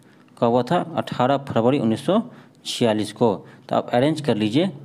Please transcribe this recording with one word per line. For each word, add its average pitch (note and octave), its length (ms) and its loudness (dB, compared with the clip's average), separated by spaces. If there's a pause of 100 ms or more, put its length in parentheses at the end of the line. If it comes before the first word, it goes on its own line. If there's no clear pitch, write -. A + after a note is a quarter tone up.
(400)
कब B2 80 2
हुआ A#2+ 160 2
था? E3 320 -2
अठारह C3 420 0
फरवरी C3 420 0
उन्नीस A2+ 260 -2
सौ G#3+ 180 2 (420)
छियालीस G#2+ 460 0
को। G#2+ 340 0 (240)
तो - 60 0
आप - 140 -2
अरेंज C#3+ 320 2
कर A#2 140 0
लीजिए A2+ 360 0 (140)